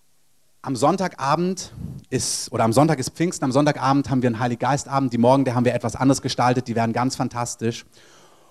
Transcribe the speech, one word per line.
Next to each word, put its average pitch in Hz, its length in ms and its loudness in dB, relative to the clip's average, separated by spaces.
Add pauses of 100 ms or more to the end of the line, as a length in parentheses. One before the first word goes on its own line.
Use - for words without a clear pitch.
(640)
Am 135 140 -4
Sonntagabend 170 960 0 (380)
ist, - 420 -4
oder 117 120 0
am 113 100 2
Sonntag 147 240 4
ist - 160 -8
Pfingsten, 170 320 -2
am 127 60 -2
Sonntagabend 139 580 2
haben 131 100 2
wir 123 80 2
einen 113 120 -2
Heilige 120 180 -2
Geistabend, 135 520 -2
die 120 60 -2
Morgen, 127 300 6
der 120 80 0
haben 123 100 2
wir 120 80 4
etwas 120 240 -4
anders 135 240 4
gestaltet, 127 480 0
die 113 60 -6
werden 117 180 0
ganz 123 240 -2
fantastisch. 120 680 -6 (640)